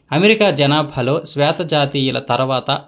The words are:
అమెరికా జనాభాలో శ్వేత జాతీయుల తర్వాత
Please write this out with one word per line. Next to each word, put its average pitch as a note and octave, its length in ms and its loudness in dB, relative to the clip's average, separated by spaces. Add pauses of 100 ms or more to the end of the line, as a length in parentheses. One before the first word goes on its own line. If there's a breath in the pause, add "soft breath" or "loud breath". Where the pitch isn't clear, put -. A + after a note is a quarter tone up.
(120 loud breath)
అమెరికా G#3 380 4
జనాభాలో C#3+ 760 0
శ్వేత D3+ 360 -2
జాతీయుల C#3 580 -2
తర్వాత C3 520 -2 (160)